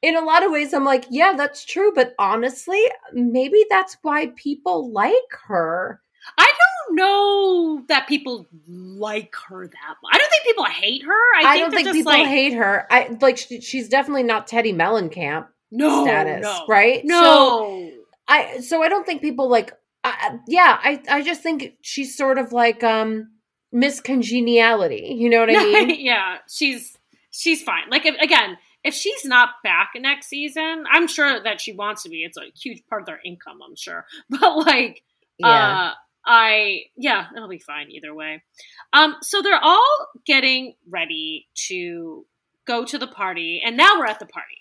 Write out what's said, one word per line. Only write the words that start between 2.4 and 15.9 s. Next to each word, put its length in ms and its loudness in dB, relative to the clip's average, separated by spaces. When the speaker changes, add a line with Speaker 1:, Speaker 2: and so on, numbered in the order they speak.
Speaker 1:
maybe 580 2
that's 320 0
why 260 -2
people 520 -6
like 240 0
her. 540 -4
Speaker 2:
I 80 6
don't 80 -4
know 920 0
that 180 0
people 400 -6
like 680 -12
her 180 -16
that 340 -18
much. 120 -4
I 40 6
don't 120 4
think 160 2
people 200 0
hate 380 -4
her. 80 -4
I 280 4
Speaker 1:
I 20 4
Speaker 2:
think 40 4
Speaker 1:
don't 260 4
Speaker 2:
they're 80 -2
Speaker 1:
think 80 0
Speaker 2:
just 100 0
Speaker 1:
people 160 2
Speaker 2:
like 140 4
Speaker 1:
hate 260 0
her. 360 -2
I, 300 2
like, 180 4
she, 220 -14
she's 300 -10
definitely 340 0
not 240 -2
Teddi 260 -2
Mellencamp 760 -2
Speaker 2:
No, 320 2